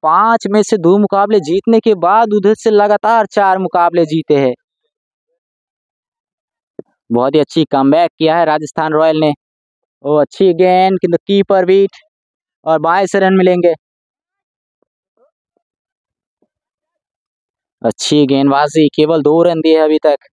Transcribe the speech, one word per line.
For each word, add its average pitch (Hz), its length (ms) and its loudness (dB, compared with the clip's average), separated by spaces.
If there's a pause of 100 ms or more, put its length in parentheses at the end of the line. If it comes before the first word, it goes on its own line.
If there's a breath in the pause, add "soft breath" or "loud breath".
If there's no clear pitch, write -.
पांच 202 480 0
में 208 120 0
से 220 140 -2
दो 175 200 2
मुकाबले 208 420 0
जीतने 190 400 -2
के 220 160 0
बाद 208 380 0
उधर 208 220 0
से - 140 -4
लगातार 208 560 0
चार 190 320 0
मुकाबले 175 480 0
जीते 151 300 -2
हैं। 135 180 0 (2500)
बहुत 127 240 -2
ही 156 40 -10
अच्छी 151 320 -4
comeback 147 480 0
किया 160 180 0
है 170 80 0
राजस्थान 156 480 -6
रॉयल 156 260 0
ने। 156 100 0 (760)
वो 147 180 0
अच्छी 180 320 0
गेंद, 185 480 2
किंतु 170 160 -2 (100)
keeper 196 380 0
beat 190 320 0 (680)
और 156 140 -2
बाईस 180 360 -2
रन 190 220 2
मिलेंगे। 180 360 2 (4000)
अच्छी 147 440 0
गेंदबाजी, 139 680 0
केवल 156 260 0
दो 151 220 2
रन 165 180 0
दिए 156 180 2
अभी 156 200 0
तक। 147 180 0 (160)